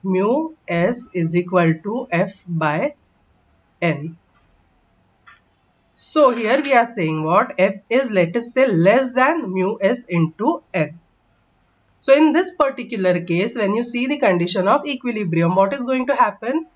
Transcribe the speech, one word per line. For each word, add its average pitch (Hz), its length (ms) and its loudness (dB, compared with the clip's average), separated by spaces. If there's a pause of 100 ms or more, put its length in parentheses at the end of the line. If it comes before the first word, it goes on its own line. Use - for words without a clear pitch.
Mu 208 520 0 (140)
S 175 460 -2
is 165 200 -2
equal 175 400 2
to 226 360 -8
F - 360 -4
by 165 480 -2 (840)
N. 160 380 -4 (1800)
So 294 360 2
here 233 320 0
we 277 120 0
are 233 120 6
saying 160 380 -4
what? 196 340 2
F 190 160 2 (160)
is, 247 220 0
let 180 240 0
us 233 160 -6
say, 262 160 2
less 220 440 4
than 262 380 0
mu 190 300 -2
S 233 240 0
into 180 580 -2 (100)
N. 165 280 -4 (1000)
So 269 160 4
in 302 180 4
this 370 220 0
particular 202 680 -2
case, 175 360 -2
when 208 180 -2
you 233 80 -2
see 240 240 -4
the 285 120 -4
condition 180 500 0
of 285 180 2
equilibrium, 190 720 -2
what 196 180 2
is 254 100 -6
going 254 220 -2
to 277 80 0
happen? 240 600 -2